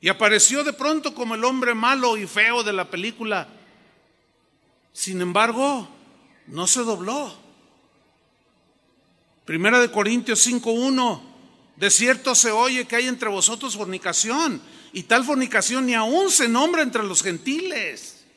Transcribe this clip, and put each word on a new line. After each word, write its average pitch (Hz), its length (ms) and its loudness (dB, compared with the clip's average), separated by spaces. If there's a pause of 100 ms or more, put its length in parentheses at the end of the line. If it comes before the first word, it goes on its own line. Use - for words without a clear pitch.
Y 160 80 -2
apareció 214 560 2
de 294 80 -2
pronto 294 420 -2
como 233 200 -6
el 220 100 -6
hombre 254 300 0
malo 240 420 2
y 208 100 -6
feo 226 360 0
de 208 100 -2
la 190 180 -4
película. 208 580 -6 (1400)
Sin 185 280 -6
embargo, 226 680 0 (580)
no 165 200 -6
se - 140 2
dobló. 226 540 -4 (2000)
Primera 190 340 2
de 240 120 4
Corintios 226 500 0
cinco 240 320 0
uno, 247 500 0 (540)
"De 196 140 2
cierto 247 440 4
se 233 160 6
oye 247 360 0
que 233 100 -2
hay 247 100 2
entre 240 220 -4
vosotros 208 480 -2
fornicación, 208 840 -2 (320)
y 185 120 -8
tal 240 200 2
fornicación 254 600 0
ni 247 80 0
aun 269 360 2
se 254 180 2
nombra 311 340 2
entre 240 220 -2
los 190 180 -2
gentiles 226 1000 -6 (120)